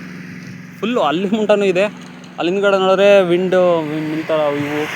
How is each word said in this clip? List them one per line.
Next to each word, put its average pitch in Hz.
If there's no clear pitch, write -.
ಫುಲ್ಲು 226
ಅಲ್ಲಿ 170
ಮುಂಟನೂ 208
ಇದೆ. 196
ಅಲ್ಲಿ 165
ಹಿಂದ್ಗಡೆ 196
ನೋಡಿದ್ರೆ 190
ವಿಂಡೋ, 180
ವಿನ್-, 156
ಮುಂತ 160
ಇವು 151